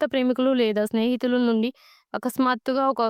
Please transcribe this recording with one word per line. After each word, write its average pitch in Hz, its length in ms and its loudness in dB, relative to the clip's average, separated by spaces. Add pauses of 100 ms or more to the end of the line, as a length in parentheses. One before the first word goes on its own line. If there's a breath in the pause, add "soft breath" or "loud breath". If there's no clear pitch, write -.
ప్రేమికులు 254 500 0
లేదా 220 320 2
స్నేహితుల 240 520 0
నుండి 233 320 0 (440 soft breath)
అకస్మాత్తుగా 254 760 -2
ఒక 247 220 0